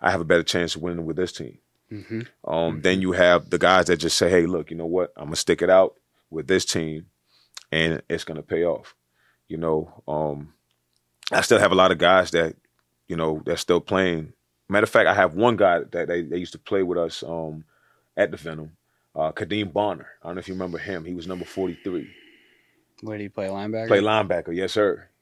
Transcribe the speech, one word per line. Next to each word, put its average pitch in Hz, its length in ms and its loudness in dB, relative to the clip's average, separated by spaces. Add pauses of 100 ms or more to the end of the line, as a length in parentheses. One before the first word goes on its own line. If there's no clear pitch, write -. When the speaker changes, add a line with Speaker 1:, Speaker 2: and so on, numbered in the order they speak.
Speaker 1:
I - 80 2
have 95 100 0
a 85 60 -6
better 85 180 4
chance 85 320 -2
of 80 60 -12
winning 85 240 -6
with 80 100 -6
this 90 160 -4
team. 60 280 -14 (320)
Speaker 2:
Mm-hmm. 110 300 -12 (220)
Speaker 1:
Um, 82 300 -2
Speaker 2:
Mm-hmm. 78 80 -10
Speaker 1:
then 92 200 2
you 92 100 -2
have 90 400 4
the 90 80 0
guys 90 260 6
that 87 120 0
just 82 200 -2
say, 87 140 2
"Hey, 87 160 4
look, 85 240 -4
you 82 60 -12
know 82 100 -8
what? 90 280 -2
I'ma 73 200 -10
stick - 260 0
it 90 80 2
out 92 240 6 (380)
with 78 160 -10
this 95 180 2
team, 80 400 -6 (680)
and 80 380 0
it's 85 140 -6
gonna 78 180 -12
pay 82 240 -4
off." - 300 -6 (520)
You 82 100 -10
know, 82 500 -4
um, 76 460 -6 (760)
I 123 100 0
still 107 180 6
have 101 120 4
a 92 40 4
lot 92 160 6
of 85 80 -2
guys 90 320 6
that, 82 240 0 (520)
you 87 80 -8
know, 78 300 -2
that's 85 160 -2
still 87 200 2
playing. 87 520 -2 (360)
Matter 101 160 4
of - 40 2
fact, 107 180 4
I 92 60 4
have 92 220 2
one 113 200 4
guy 90 240 4 (120)
that 85 160 -4
they, 87 160 -2
they 78 140 -6
used 90 160 -8
to 80 60 -18
play 98 220 -2
with 87 160 -2
us, 82 240 -4
um, 80 420 -10 (540)
at 95 140 0
the - 60 -10
Venom, 78 380 -12 (400)
uh, 78 160 -2
Kadeem 101 420 -6
Bonner. 101 340 -4 (140)
I 85 60 -18
don't 85 80 -10
know 95 40 -10
if 87 80 -12
you 95 80 -8
remember 90 240 -6
him. 90 260 -10
He 90 80 -10
was 85 140 -12
number 90 180 -10
forty-three. 90 640 -6 (920)
Speaker 2:
Where 107 160 -10
did 104 60 -10
he 101 60 -12
play, 98 180 -6
linebacker? 107 400 -6
Speaker 1:
Play 101 140 6
linebacker, 98 540 0
yes, 92 160 -4
sir. 104 380 0 (120)